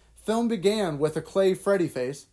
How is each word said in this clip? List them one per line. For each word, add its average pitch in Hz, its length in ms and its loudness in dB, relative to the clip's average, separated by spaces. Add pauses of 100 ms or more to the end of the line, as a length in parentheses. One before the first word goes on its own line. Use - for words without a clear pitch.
(140)
Film 233 340 -2
began 196 500 0
with 151 160 0
a 156 80 -4
clay 190 300 2
Freddy 185 360 2
face 131 440 -6